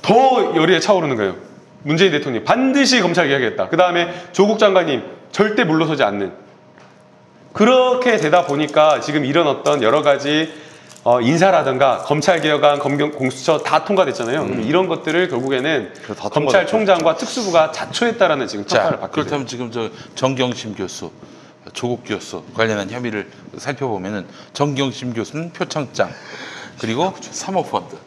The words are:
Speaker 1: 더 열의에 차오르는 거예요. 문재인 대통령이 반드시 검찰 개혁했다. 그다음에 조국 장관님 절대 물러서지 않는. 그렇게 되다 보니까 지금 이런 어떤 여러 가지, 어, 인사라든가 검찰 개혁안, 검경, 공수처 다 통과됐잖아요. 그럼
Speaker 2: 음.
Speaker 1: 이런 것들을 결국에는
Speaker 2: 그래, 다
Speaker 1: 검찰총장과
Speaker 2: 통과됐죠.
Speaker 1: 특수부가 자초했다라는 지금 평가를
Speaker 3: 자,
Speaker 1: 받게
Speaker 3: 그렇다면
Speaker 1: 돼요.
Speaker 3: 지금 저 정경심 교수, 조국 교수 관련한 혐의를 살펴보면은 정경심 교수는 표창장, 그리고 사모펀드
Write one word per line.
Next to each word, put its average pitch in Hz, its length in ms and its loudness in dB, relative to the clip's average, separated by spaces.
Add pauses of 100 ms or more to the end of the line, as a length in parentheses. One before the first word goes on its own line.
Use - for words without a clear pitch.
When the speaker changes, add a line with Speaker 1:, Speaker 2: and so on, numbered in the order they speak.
Speaker 1:
더 240 540 4
열의에 165 240 4
차오르는 165 380 2
거예요. 98 180 -2 (480)
문재인 165 280 2
대통령이 139 340 -4
반드시 262 560 2
검찰 170 260 2
개혁했다. 123 420 0
그다음에 170 440 2 (180)
조국 208 280 2
장관님 170 440 2 (280)
절대 214 320 2
물러서지 156 400 2
않는. 101 280 -2 (1200)
그렇게 247 640 4
되다 156 280 2
보니까 147 540 2
지금 147 260 -2
이런 151 220 2
어떤 143 340 0
여러 123 200 2
가지, 143 500 0 (520)
어, 120 180 4
인사라든가 135 800 2
검찰 151 420 0
개혁안, 147 380 2
검경, 143 320 -2
공수처 131 480 -2
다 160 260 0
통과됐잖아요. 127 580 0
그럼 101 160 -4
Speaker 2:
음. 110 40 -4
Speaker 1:
이런 170 240 2
것들을 165 420 -2
결국에는 131 640 -2 (100)
Speaker 2:
그래, 104 120 -8
다 104 140 -8
Speaker 1:
검찰총장과 185 680 2
Speaker 2:
통과됐죠. 160 260 0
Speaker 1:
특수부가 170 460 2
자초했다라는 175 760 0
지금 104 180 -8
평가를 120 320 2
Speaker 3:
자, - 20 -10
Speaker 1:
받게 95 140 -10
Speaker 3:
그렇다면 147 320 -2
Speaker 1:
돼요. - 20 -16
Speaker 3:
지금 120 240 -8
저 113 180 -4 (260)
정경심 123 600 -2
교수, 92 360 -10 (640)
조국 120 320 -6
교수 92 380 -8 (100)
관련한 107 380 -2
혐의를 117 380 -8 (280)
살펴보면은 107 680 -6 (280)
정경심 131 600 -4
교수는 151 400 -8
표창장, 135 560 -6 (720)
그리고 143 420 -2
사모펀드 - 760 -6 (120)